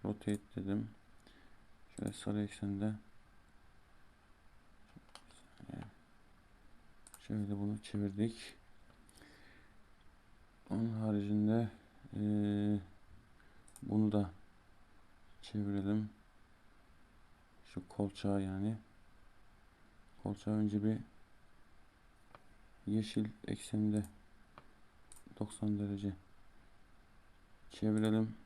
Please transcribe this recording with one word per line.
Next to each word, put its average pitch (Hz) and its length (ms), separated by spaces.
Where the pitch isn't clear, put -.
Rotate 104 340
dedim. 101 320
Şöyle 104 160
sarı 104 300
eksende. 101 520
Şöyle 104 320
bunu 104 200
çevirdik. 104 760
Onun 113 200
haricinde, 107 800
e, 104 40
bunu 107 300
da 101 180
çevirelim. 104 680
Şu - 220
kolçağı 101 540
yani. 98 340
Kolçağı 101 320
önce 104 300
bir 110 140
yeşil 107 420
ekseninde 107 580
doksan 104 400
derece 101 340
çevirelim. 110 760